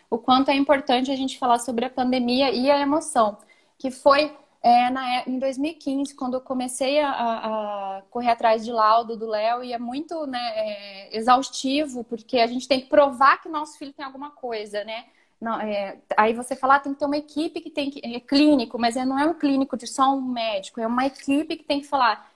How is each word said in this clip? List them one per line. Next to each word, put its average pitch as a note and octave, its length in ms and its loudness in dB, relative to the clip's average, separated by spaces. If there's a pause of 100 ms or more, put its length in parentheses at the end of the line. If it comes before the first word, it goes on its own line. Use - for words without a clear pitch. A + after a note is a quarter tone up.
o A3+ 80 -2
quanto C4 340 2
é C#4+ 40 2
importante C#4 560 2
a C4+ 60 -2
gente C4 240 -6
falar A#3+ 180 2
sobre A#3+ 280 -4
a B3+ 40 -8
pandemia B3+ 640 0
e B3+ 180 0
a C#4+ 80 4
emoção, C#4 580 0 (420)
que C4 120 -6
foi, D4 460 2 (260)
é, A#3+ 280 6
na B3+ 280 -2
é-, - 80 -4
em B3+ 120 -4
dois C4 180 -2
mil C#4+ 140 -2
e D#4+ 40 -10
quinze, C#4 400 -4
quando B3+ 200 -4
eu B3+ 60 -4
comecei C4 600 -2
a, C#4+ 100 0
a, G#3+ 880 -4
a G3 120 -16
correr A#3+ 220 -2
atrás A3+ 320 2
de A#3+ 80 -8
laudo A3+ 440 4
do A3 120 -8
Léo, A3+ 340 -2
e B3 100 -10
é A#3 60 -6
muito, C#4+ 480 -8
né, A#3+ 280 -6
é, G3+ 600 -8
exaustivo, B3+ 880 0
porque A#3 360 -4
a A#3 80 6
gente B3 180 -8
tem C4 140 2
que C4 80 -12
provar C#4+ 520 6
que - 80 -16
o E4 40 -10
nosso D4+ 260 -8
filho C#4 140 -16
tem D4 120 -14
alguma C4+ 280 -14
coisa, G#3+ 520 -8
né? A3 200 -12 (360)
Não, A3+ 180 -6
é, G3+ 380 -6 (220)
aí A3 160 4
você B3 200 -8
fala, C4 200 4
"Ah, C#4+ 60 6
tem C#4+ 120 -8
que C#4 60 -8
ter D4 80 -2
uma C#4+ 100 -2
equipe D#4 460 -6
que D#4+ 80 -16
tem C#4 200 -4
que, C#4 140 -12
é A#3 160 -8
clínico", C#4 580 2
mas A#3 180 0
é, B3+ 100 -2
não C4+ 120 0
é C#4+ 60 2
um E4 80 2
clínico C4+ 440 0
de A#3 100 -12
só C4+ 280 2
um C4+ 60 -2
médico, A3+ 600 -6
é A3+ 60 -2
uma B3 200 0
equipe C#4+ 500 -2
que - 80 -20
tem C#4+ 160 -2
que C#4+ 60 -12
falar. B3+ 500 0